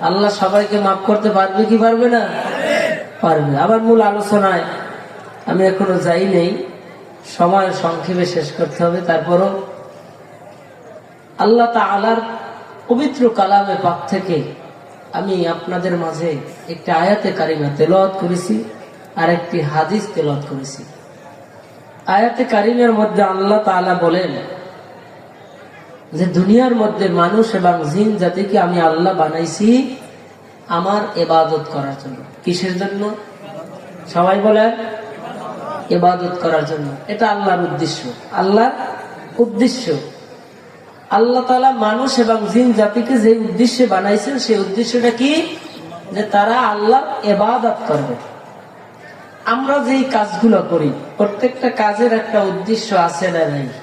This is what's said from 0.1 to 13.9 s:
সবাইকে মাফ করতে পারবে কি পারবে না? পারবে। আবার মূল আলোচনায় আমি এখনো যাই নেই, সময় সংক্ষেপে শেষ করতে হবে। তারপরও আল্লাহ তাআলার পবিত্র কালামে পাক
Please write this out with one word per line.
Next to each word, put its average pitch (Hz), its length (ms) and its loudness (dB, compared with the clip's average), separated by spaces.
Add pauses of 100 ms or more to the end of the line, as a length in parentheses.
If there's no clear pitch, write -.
সবাইকে 202 480 0
মাফ 196 260 2
করতে 214 240 2
পারবে 190 360 2
কি 226 120 4
পারবে 226 320 4
না? 220 180 2 (920)
পারবে। 151 360 2
আবার 214 240 2
মূল 226 200 4
আলোচনায় 202 640 2 (800)
আমি 185 220 2
এখনো 185 320 0
যাই 175 260 0
নেই, 185 380 0 (720)
সময় 185 340 2 (100)
সংক্ষেপে 170 440 -2
শেষ 156 260 -4
করতে 165 320 -4
হবে। 175 180 0
তারপরও 175 600 0 (1800)
আল্লাহ 233 340 4
তাআলার 202 420 0 (720)
পবিত্র 247 420 2
কালামে 196 540 2
পাক 175 260 -2